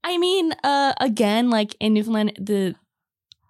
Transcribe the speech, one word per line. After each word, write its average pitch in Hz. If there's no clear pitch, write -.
I 349
mean, 359
uh, 277
again, 226
like, 214
in 214
Newfoundland, 214
the, 196